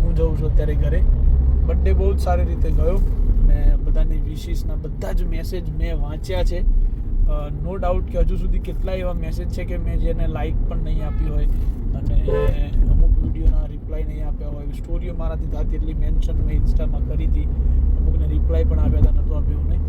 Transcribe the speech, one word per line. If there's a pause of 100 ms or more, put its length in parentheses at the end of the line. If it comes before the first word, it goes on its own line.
હું
જઉં
છું
અત્યારે
ઘરે. (600)
બર્થડે
બહુ
જ
સારી
રીતે
ગયો
અને
બધાની
વિશિસના
બધા
જ
મેસેજ
મેં
વાંચ્યા
છે.
અ, (1000)
no
doubt
કે
હજુ
સુધી
કેટલા
એવા
મેસેજ
છે
કે
મેં
જેને
લાઈક
પણ
નહીં
આપી
હોય (500)
અને (680)
અમુક
વીડિયોના
રિપ્લાય
નહીં
આપ્યા
હોય.
સ્ટોરીઓ
મારાથી
થતી
એટલી
મેન્શન
મેં
ઇન્સ્ટામાં
કરી
હતી, (520)
અમુકને
રિપ્લાય
પણ
આપ્યા
હતા,
નહોતું
આપ્યું
નહીં.